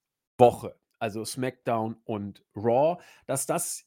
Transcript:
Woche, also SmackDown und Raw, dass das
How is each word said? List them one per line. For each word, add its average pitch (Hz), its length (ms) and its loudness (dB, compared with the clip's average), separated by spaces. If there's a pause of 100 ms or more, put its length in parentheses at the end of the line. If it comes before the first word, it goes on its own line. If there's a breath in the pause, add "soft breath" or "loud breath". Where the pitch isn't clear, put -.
(380)
Woche, 120 380 4 (220)
also 110 280 -6
SmackDown 117 800 -4
und 101 360 -8 (140)
Raw, 131 440 2 (280 loud breath)
dass 135 180 -4
das - 420 -6